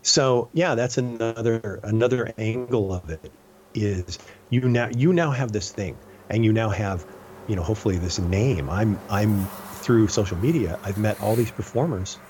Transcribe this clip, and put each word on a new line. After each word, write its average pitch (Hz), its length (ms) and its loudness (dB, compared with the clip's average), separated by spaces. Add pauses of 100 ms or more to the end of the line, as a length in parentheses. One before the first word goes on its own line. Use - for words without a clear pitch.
So 127 520 4
yeah, 160 220 2
that's 123 220 0
another, 113 840 -2
another 110 540 2
angle 113 560 -2
of 87 160 -6
it - 220 -10 (420)
is 101 460 -4 (300)
you 123 120 2
now, 120 340 2
you 151 180 4
now 165 180 2
have 127 200 -2
this 107 200 -4
thing, 95 260 -6 (320)
and 113 160 2
you 110 80 6
now 113 160 2
have, 98 360 -2 (420)
you 107 80 -2
know, 87 80 -4
hopefully 104 340 0
this 87 220 -2
name. 92 500 0
I'm, 98 300 0 (100)
I'm 101 360 2
through - 640 2
social 95 280 0
media, 110 460 0
I've 98 140 -4
met 107 240 0
all 104 140 2
these 117 140 2
performers 113 680 -4 (100)